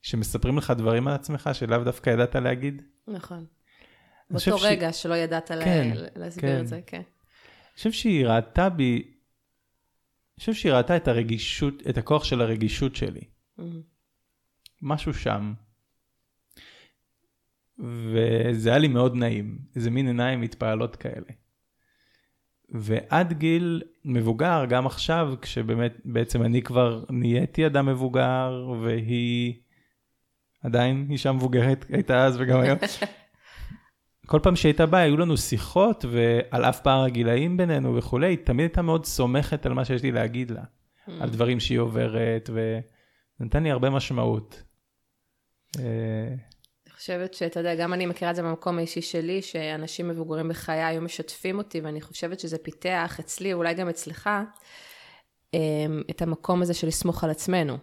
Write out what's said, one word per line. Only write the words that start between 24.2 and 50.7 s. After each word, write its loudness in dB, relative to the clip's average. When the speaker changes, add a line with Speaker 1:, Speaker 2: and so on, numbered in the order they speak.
Speaker 1:
גם 2
עכשיו, 0
כשבאמת, -2
בעצם 0
אני 4
כבר 2
נהייתי 2
אדם 2
מבוגר, 0
והיא 0
עדיין 2
אישה 0
מבוגרת, 2
הייתה 4
אז 4
וגם 4
היום. 4
Speaker 2:
<laughs> -12
Speaker 1:
כל 4
פעם 6
שהייתה 4
באה, 6
היו 6
לנו 2
שיחות, 2
ועל 2
אף 2
פער 4
הגילאים 2
בינינו 2
וכולי, 0
היא 2
תמיד 2
הייתה 0
מאוד 2
סומכת 0
על 0
מה 0
שיש -2
לי 0
להגיד -2
לה, -8
Speaker 2:
Mm. -14
Speaker 1:
על -2
דברים 2
שהיא 0
עוברת, 0
ונתן 0
לי 0
הרבה 2
משמעות. -2
אה, -6
Speaker 2:
אני -20
חושבת -8
שאתה -4
יודע, -2
גם -2
אני -2
מכירה -4
את -2
זה -4
מהמקום -2
האישי -4
שלי, -4
שאנשים -8
מבוגרים -4
בחיי -4